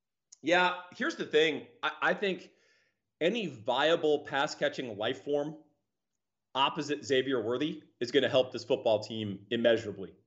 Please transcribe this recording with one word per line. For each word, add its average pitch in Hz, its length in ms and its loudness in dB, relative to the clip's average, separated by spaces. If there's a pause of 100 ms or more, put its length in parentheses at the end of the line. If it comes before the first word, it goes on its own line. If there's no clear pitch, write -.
(400)
Yeah, 180 340 2 (220)
here's - 200 -6
the 165 80 -8
thing. 151 380 2 (200)
I, 156 80 -4 (100)
I 269 140 2
think 196 360 -4 (720)
any 202 260 0
viable 143 760 2
pass-catching 139 760 -2
life 117 280 -4
form 147 320 -2 (1000)
opposite 143 480 0
Xavier 131 380 2
Worthy 123 400 -4 (180)
is 117 100 -4
gonna 127 180 4
help 131 240 2
this 113 120 -8
football 107 360 2
team 107 400 -6 (100)
immeasurably. 107 640 2 (120)